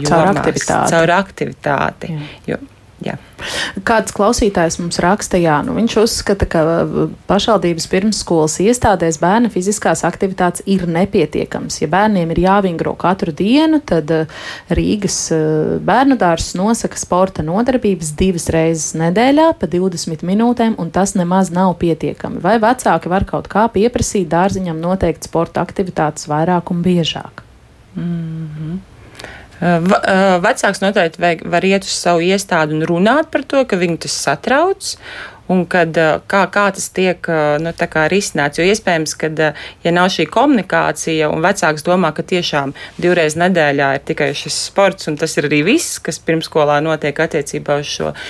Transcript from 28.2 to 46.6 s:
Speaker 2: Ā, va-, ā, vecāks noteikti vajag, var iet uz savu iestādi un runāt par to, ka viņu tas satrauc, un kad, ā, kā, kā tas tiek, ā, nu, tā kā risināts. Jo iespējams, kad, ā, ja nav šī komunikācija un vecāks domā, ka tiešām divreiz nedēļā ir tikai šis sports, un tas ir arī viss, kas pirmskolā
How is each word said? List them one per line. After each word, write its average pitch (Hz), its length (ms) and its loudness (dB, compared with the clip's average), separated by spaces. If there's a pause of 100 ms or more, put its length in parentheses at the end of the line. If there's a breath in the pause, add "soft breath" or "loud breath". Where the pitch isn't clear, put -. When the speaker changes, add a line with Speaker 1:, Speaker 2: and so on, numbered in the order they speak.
Speaker 2:
Ā, 175 160 2
va-, 175 240 2
ā, 196 120 0 (280)
vecāks 202 400 0
noteikti 190 400 0
vajag, 175 240 0
var 170 220 0
iet 196 180 2
uz - 80 -6
savu 175 320 2
iestādi 180 480 0
un 156 80 0
runāt 196 480 2
par 285 140 -4
to, - 220 0
ka 220 120 -2
viņu 170 240 0
tas - 220 -6
satrauc, 294 720 0 (580 loud breath)
un 180 160 2
kad, 165 240 2
ā, 156 220 4 (100)
kā, 196 240 2
kā 202 140 0 (100)
tas - 160 -8
tiek, 185 400 -2
ā, 151 320 2
nu, 165 80 -4
tā 170 160 -4
kā 156 240 0
risināts. 156 480 -2
Jo 160 80 0
iespējams, 180 560 0
kad, 156 160 -4
ā, 156 140 2 (320 loud breath)
ja 170 100 2
nav 180 160 4
šī 180 240 0
komunikācija 165 960 2
un 160 160 -2
vecāks 160 400 0
domā, 180 320 2
ka 165 80 -6
tiešām 147 480 -2 (240 loud breath)
divreiz 165 400 2
nedēļā 151 560 2
ir 135 140 -2
tikai 147 260 -2
šis - 320 -8
sports, 190 460 0
un 147 100 -6
tas 156 160 -2
ir 151 80 0
arī 147 220 2
viss, 311 340 0
kas - 160 -8
pirmskolā 151 640 0